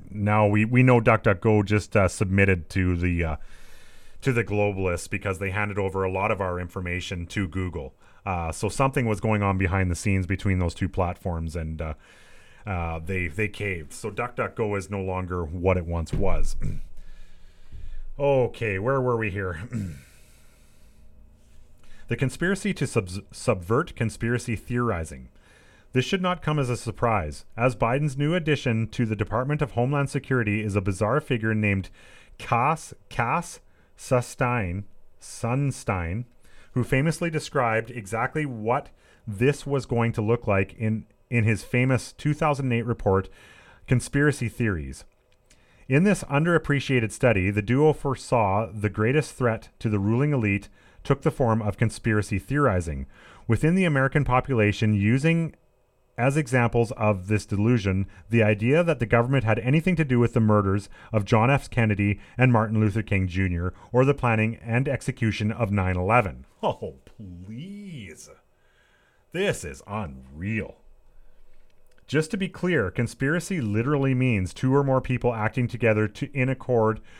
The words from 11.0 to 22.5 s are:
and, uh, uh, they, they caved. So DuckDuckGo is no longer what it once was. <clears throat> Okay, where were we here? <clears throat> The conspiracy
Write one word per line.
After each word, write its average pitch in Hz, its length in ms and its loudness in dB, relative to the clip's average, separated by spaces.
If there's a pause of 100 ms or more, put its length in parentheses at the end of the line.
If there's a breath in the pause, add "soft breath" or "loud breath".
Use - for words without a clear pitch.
and, 80 240 -6
uh, 78 140 -6 (720 loud breath)
uh, 85 320 -4
they, 87 300 -4
they 95 180 -2
caved. 92 460 -8
So - 180 -10
DuckDuckGo 107 680 -4
is 90 140 -6
no 98 100 -4
longer 92 440 -4
what 90 320 2
it 87 100 -4
once 85 260 -4
was. - 480 6
<clears throat> - 60 0 (1500 soft breath)
Okay, 123 600 2
where 131 220 0
were 123 180 0
we 110 120 -2
here? 92 400 -6
<clears throat> 98 260 -6 (2000 loud breath)
The 117 80 -2
conspiracy 185 580 0